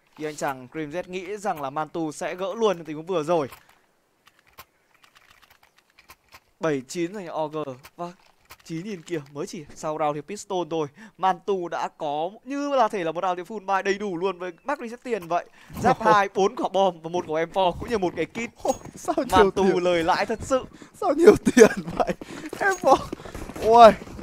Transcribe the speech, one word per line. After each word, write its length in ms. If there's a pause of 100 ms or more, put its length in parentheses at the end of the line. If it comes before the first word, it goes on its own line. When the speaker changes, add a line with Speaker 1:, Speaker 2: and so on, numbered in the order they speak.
(180)
Speaker 1:
Khi 80
anh 100
chàng 360
Cream 200
Z 160
nghĩ 300
rằng 240
là 80
Mantu 420
sẽ 240
gỡ 180
luôn 320
tình 100
huống 100
vừa 180
rồi. 260 (3000)
Bảy 280
chín 260
dành 140
cho 60
O 140
G. 100 (400)
Và 80 (600)
chín 180
nhìn 180
kìa, 180 (140)
mới 140
chỉ 180 (100)
sau 240
round 160
thì 60
pistol 500
thôi, 160 (300)
Mantu 500
đã 300
có 320 (140)
như 320
là 120
thể 160
là 80
một 120
round 140
thì 60
full 220
buy 160
đầy 120
đủ 240
luôn 220
với 120 (120)
Mark 180
reset 220
tiền 240
vậy. 180 (380)
Giáp 180
Speaker 2:
<laughs> 40
Speaker 1:
hai, 300
bốn 200
quả 180
bom 280
và 80
một 180
quả 180
M 60
four 280
cũng 100
như 80
một 180
cái 100
kit. 380
Speaker 2:
Ồ, 80 (240)
sao 220
nhiều 140
Speaker 1:
Mantu 320
Speaker 2:
tiền? 200
Speaker 1:
lời 200
lãi 220
thật 160
sự. 220 (380)
Speaker 2:
Sao 120
nhiều 220 (200)
tiền 160 (240)
vậy? 180 (460)
M 40 (180)
four. 160 (680)
Ôi, 300 (300)